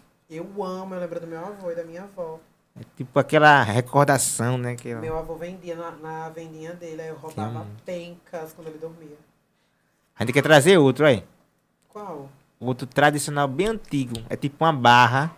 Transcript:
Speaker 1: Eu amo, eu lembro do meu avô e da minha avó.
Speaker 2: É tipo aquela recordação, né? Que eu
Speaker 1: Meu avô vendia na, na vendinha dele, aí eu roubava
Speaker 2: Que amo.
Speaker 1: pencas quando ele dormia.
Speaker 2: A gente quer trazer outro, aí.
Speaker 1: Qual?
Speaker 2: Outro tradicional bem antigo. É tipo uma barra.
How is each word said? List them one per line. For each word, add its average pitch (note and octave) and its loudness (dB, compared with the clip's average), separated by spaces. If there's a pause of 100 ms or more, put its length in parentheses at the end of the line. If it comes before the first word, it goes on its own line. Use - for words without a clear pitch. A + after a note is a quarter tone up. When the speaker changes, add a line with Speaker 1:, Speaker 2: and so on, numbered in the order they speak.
(300)
Speaker 1:
Eu D#3+ -14 (200)
amo, F#3 -10
eu F3+ -8
lembro E3+ -10
do E3 -14
meu E3 -12
avô G3 -10
e E3 -10
da E3+ -8
minha E3 -16
avó. E3+ -14 (380)
Speaker 2:
É A2+ -18 (140)
tipo B2+ -8
aquela D3+ 6
recordação, B2+ 0
né? B2 -8
Que A#2+ -14
eu A#2 -10
Speaker 1:
Meu D#3+ -8
avô D#3+ -10
vendia F3 -12
na, E3+ -12
na D#3+ -14
vendinha D#3+ -16
dele, E3 -14
aí D#3+ -14
eu D#3 -14
roubava B2 -12
Speaker 2:
Que A#2 -10
amo. G#2 -14 (100)
Speaker 1:
pencas F3 -14
quando E3 -20
ele D#3 -16
dormia. D#3+ -18 (1000)
Speaker 2:
A G#2+ -4
gente A#2 -2
quer C#3 4
trazer D3+ 8
outro, C#3 4
aí. A#2 4 (640)
Speaker 1:
Qual? F3 -16 (320)
Speaker 2:
Outro B2 -6
tradicional D3 2
bem C#3 -2
antigo. C#3 -6 (120)
É - -8
tipo - -4
uma D#3+ 4
barra. B2 6